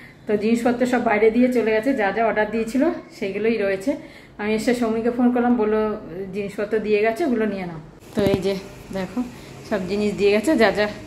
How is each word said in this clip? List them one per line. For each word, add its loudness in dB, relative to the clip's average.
তো 2
জিনিসপত্র 2
সব 0
বাইরে 4
দিয়ে 4
চলে 0
গেছে, 0
যা 0
যা 0
অর্ডার 0
দিয়েছিল 0
সেগুলোই -2
রয়েছে। -2
আমি -2
এসে 0
সৌমিকে 0
ফোন 2
করলাম, 2
বললো, 0
"জিনিসপত্র -4
দিয়ে 2
গেছে, 2
ওগুলো 2
নিয়ে -4
নাও।" -10
তো 0
এই 4
যে 0
দেখো -4
সব -2
জিনিস 0
দিয়ে 4
গেছে, 4
যা 6
যা 0